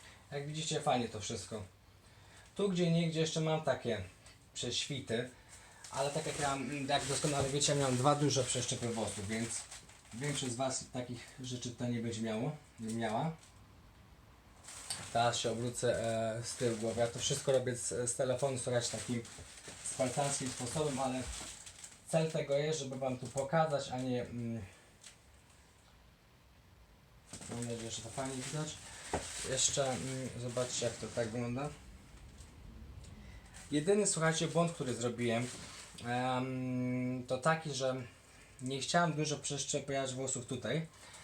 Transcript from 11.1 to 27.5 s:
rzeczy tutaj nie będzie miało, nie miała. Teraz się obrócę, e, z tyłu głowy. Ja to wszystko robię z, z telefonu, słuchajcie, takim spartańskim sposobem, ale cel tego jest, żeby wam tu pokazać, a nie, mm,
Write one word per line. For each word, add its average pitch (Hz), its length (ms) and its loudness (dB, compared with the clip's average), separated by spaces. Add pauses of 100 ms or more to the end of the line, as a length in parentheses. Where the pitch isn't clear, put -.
rzeczy 123 300 -6
tutaj 120 200 -2
nie 117 100 2
będzie 110 220 -2
miało, 113 340 0 (240)
nie 110 140 -4
miała. 117 380 2 (1800)
Teraz 120 240 4
się 120 140 2
obrócę, 117 540 0 (340)
e, 117 60 -4
z - 120 -6
tyłu 117 200 2
głowy. 113 240 0
Ja 117 60 8
to 117 120 -4
wszystko - 340 2
robię 123 240 4
z, 120 340 -2
z - 40 -2
telefonu, 127 440 2
słuchajcie, 120 320 2
takim 117 320 -2 (600)
spartańskim 131 640 0
sposobem, 147 500 0
ale 127 240 0 (840)
cel 160 220 4
tego 139 280 2
jest, 151 200 2
żeby 127 180 -4
wam 127 220 0
tu 123 80 -8
pokazać, 156 640 2
a 131 80 -2
nie, 127 240 0
mm, 117 400 -4 (3000)